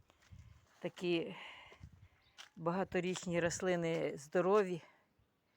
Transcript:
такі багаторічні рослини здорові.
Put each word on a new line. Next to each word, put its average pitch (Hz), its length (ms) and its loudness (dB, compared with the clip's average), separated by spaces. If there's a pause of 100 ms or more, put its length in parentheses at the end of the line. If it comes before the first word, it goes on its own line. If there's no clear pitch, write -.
(800)
такі 170 580 -2 (1200)
багаторічні 175 840 0
рослини 165 800 0
здорові. 185 640 4 (760)